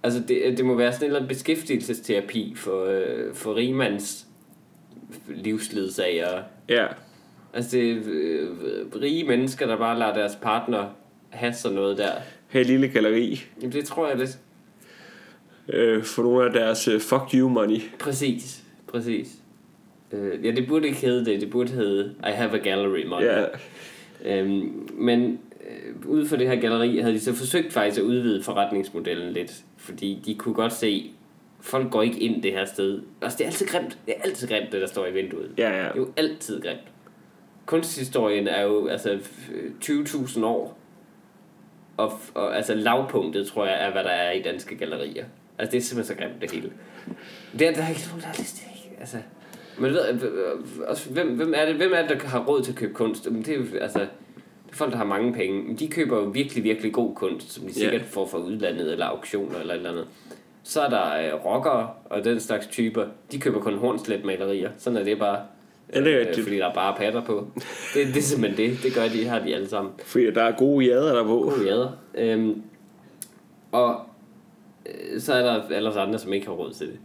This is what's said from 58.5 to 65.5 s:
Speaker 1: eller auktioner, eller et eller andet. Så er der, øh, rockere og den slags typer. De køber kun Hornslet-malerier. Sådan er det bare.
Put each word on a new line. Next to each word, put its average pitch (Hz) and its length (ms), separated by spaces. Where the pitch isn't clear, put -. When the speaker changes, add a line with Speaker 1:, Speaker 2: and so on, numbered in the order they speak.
Speaker 1:
eller 87 140
auktioner, - 540
eller 85 140
et 85 40
eller 87 120
andet. 85 160
Så - 180
er 139 100
der, 80 360
øh, - 80
rockere 117 460
og 101 200
den 117 160
slags 107 260
typer. 113 380
De 139 80
køber 107 200
kun 104 180
Hornslet-malerier. 98 1000
Sådan 120 200
er 98 60
det 104 140
bare. 101 220